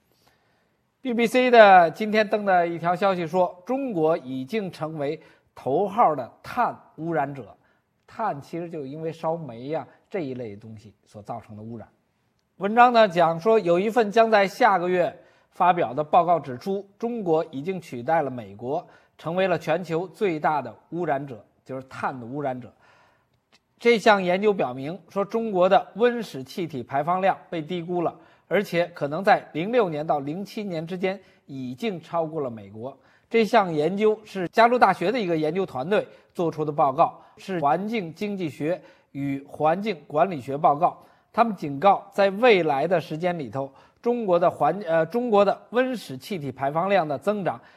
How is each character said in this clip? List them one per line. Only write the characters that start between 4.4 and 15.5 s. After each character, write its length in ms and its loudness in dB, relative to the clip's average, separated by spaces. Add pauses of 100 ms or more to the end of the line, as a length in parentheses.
经 260 -6
成 280 -10
为 220 -6 (340)
头 320 -2
号 280 2
的 180 -8 (100)
碳 320 -4 (220)
污 160 -6
染 220 -2
者。 200 -16 (520)
碳 360 -8
其 160 -12
实 100 -10
就 160 -12
因 160 -14
为 100 -8
烧 240 -6
煤 340 -12
呀， 180 -6 (240)
这 100 -6
一 140 -6
类 200 -12
东 220 -18
西 160 -20 (140)
所 160 -20
造 180 -12
成 160 -20
的 60 -16
污 160 -14
染。 100 -18 (720)
文 160 -2
章 180 8
呢 160 6
讲 320 2
说， 180 4
有 220 2
一 80 0
份 220 2
将 200 4
在 160 4
下 320 2
个 80 -4
月 280 0 (340)
发 240 2